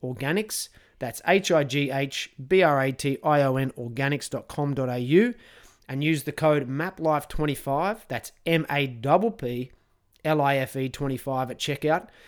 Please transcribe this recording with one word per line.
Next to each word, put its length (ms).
Organics. 680
That's 260
H 280
I 100
G 300
H 400
B 160
R 160
A 100
T 320
I 200
O 120
N 240
organics 500
dot 200
com 260
dot 140
A 100
U. 360
And 140
use 220
the 80
code 340
map 320
life 300
twenty-five, 800
that's 240
M 240
A 200
P 500
P 320
L 160
I 160
F 180
E 140
twenty-five 640
at 80
checkout. 480